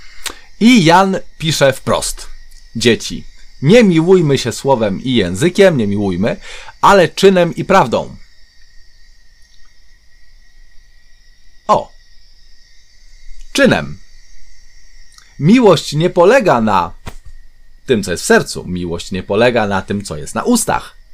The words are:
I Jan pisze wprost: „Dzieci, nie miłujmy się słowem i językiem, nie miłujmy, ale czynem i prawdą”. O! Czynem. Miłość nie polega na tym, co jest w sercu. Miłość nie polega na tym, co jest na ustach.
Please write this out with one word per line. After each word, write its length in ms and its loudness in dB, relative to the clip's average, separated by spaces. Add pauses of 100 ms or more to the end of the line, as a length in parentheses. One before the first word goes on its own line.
(600)
I 260 6
Jan 320 4 (200)
pisze 360 2
wprost: 540 -4 (480)
„Dzieci, 500 -2 (360)
nie 220 6
miłujmy 540 4
się 140 -6
słowem 500 -2
i 120 -4
językiem, 640 2
nie 100 -2
miłujmy, 500 -2 (440)
ale 280 6
czynem 460 2
i 100 -8
prawdą”. 500 0 (3500)
O! 240 -2 (1600)
Czynem. 440 0 (1400)
Miłość 540 4
nie 160 0
polega 520 4
na 320 0 (920)
tym, 180 0
co 80 -6
jest 120 -6
w 20 -10
sercu. 400 0
Miłość 460 -8
nie 120 -6
polega 440 0
na 140 -2
tym, 220 -6
co 140 -12
jest 180 -12
na 80 -4
ustach. 520 -2 (180)